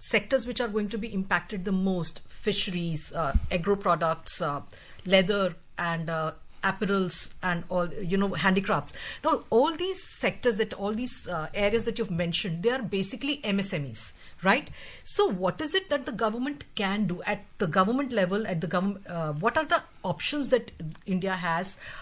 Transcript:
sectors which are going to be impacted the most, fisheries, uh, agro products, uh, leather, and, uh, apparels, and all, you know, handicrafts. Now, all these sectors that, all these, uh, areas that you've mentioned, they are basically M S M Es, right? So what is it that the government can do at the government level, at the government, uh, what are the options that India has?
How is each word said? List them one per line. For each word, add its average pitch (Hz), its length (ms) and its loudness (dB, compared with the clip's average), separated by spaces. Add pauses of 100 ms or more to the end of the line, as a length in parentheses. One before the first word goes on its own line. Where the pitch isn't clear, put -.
sectors 233 460 2
which 247 140 -2
are 240 80 0
going 208 180 0
to 220 100 -4
be 202 160 -6
impacted 196 520 -2
the 202 80 0
most, 185 560 0
fisheries, 175 800 -2
uh, 147 220 -2 (180)
agro 190 240 2
products, 165 640 2
uh, 143 200 0 (440)
leather, 190 500 4 (220)
and, 165 320 -2
uh, 160 220 -2 (320)
apparels, 190 720 0 (100)
and 170 240 0
all, 175 280 0
you 185 200 0
know, 196 180 2
handicrafts. 190 600 2 (320)
Now, - 240 4
all 277 240 6
these 359 280 -2
sectors - 540 0
that, 185 180 0
all 202 200 -2
these, 247 340 -4
uh, 160 260 -4
areas 202 300 2
that 226 160 -2
you've 208 120 -2
mentioned, 170 520 -2
they 226 60 4
are 262 120 0
basically 202 640 -2
M 202 160 2
S 196 140 0
M 143 160 -2
Es, - 240 -4 (280)
right? 220 280 4 (340)
So - 260 2
what 180 300 0
is 302 140 -2
it 381 160 0
that 285 160 0
the 285 80 -4
government 240 500 -2 (120)
can 202 300 0
do 175 180 -2
at 202 200 -2 (140)
the 202 100 2
government 214 460 2
level, 202 340 2
at 170 140 -2
the 185 60 -2
government, 190 400 0
uh, 165 260 -2
what 196 240 0
are 311 80 2
the 320 180 2 (200)
options 285 440 -2
that 233 240 2 (340)
India 190 280 0
has? 175 440 -2 (240)